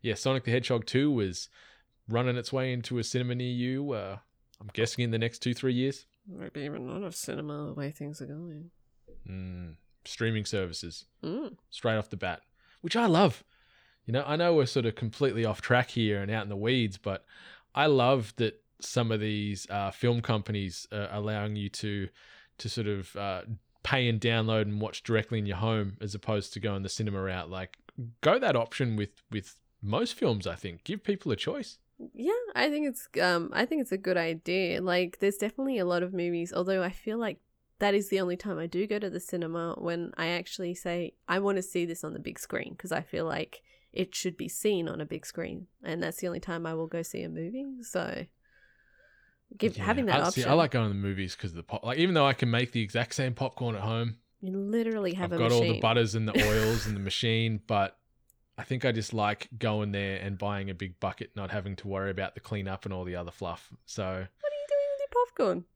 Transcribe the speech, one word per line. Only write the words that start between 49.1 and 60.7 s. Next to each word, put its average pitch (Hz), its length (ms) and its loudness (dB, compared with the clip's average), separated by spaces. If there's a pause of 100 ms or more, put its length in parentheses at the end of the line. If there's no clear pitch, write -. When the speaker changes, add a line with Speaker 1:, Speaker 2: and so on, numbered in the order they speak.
Speaker 2:
give, - 200 0
Speaker 1:
Yeah, 98 80 -4
Speaker 2:
having 240 220 2
that 180 100 4
Speaker 1:
I, 160 120 4
see, 127 120 0
Speaker 2:
option. 117 100 2
Speaker 1:
I - 20 8
like 160 180 6
going 113 180 2
to 101 40 0
the 98 60 0
movies 98 360 -2
'cause 92 160 -6
of 82 60 -10
the 82 60 -10
pop-, - 220 -6
like, 127 120 0
even 175 160 4
though 147 120 8
I 135 80 6
can 120 160 2
make 117 220 2
the 117 100 0
exact 117 320 -2
same 131 200 0
popcorn 123 420 -2
at 95 60 -4
home, 113 360 0 (240)
Speaker 2:
You 190 160 -4
literally 208 560 0
have 180 200 -2
Speaker 1:
I've 165 60 2
Speaker 2:
a - 40 4
Speaker 1:
got 117 100 6
all 117 80 8
the 117 60 4
Speaker 2:
machine. 113 140 2
Speaker 1:
butters 113 340 4
and 110 120 2
the 107 60 -2
Speaker 2:
<laughs> 107 120 6
Speaker 1:
oils 110 420 4
and 107 80 0
the 98 40 -2
machine, 113 680 2
but 101 300 2 (600)
I - 60 -10
think 131 220 -2
I 127 60 4
just 113 220 -2
like 104 440 2
going 107 340 2
there 98 280 0
and 98 180 -4
buying 98 320 -2
a 95 40 -6